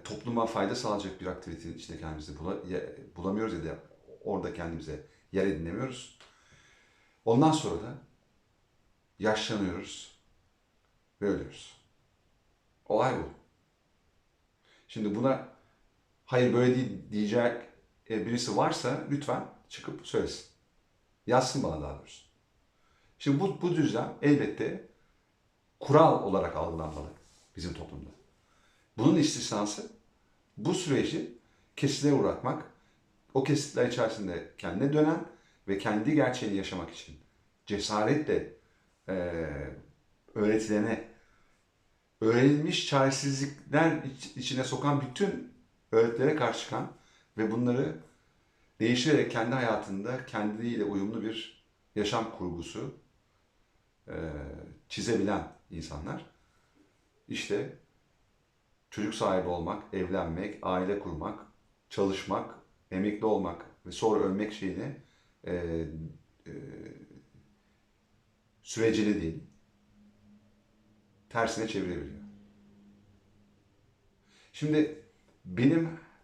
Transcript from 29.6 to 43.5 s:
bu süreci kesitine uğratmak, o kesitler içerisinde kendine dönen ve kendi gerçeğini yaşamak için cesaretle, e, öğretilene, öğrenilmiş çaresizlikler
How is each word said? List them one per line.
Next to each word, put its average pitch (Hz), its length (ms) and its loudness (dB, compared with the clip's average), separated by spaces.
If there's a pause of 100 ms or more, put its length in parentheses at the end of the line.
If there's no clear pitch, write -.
bu 120 180 0
süreci - 640 0 (380)
kesitine 143 360 2
uğratmak, 120 520 0 (720)
o 131 100 2
kesitler 131 440 2
içerisinde 104 680 -2
kendine 104 340 0
dönen 151 320 4 (440)
ve 98 100 0
kendi 110 360 2
gerçeğini 120 420 2
yaşamak 90 340 -4
için - 260 -18 (500)
cesaretle, 107 840 2 (560)
e, 87 380 -2 (880)
öğretilene, 107 720 2 (1120)
öğrenilmiş 139 640 6
çaresizlikler 139 1200 2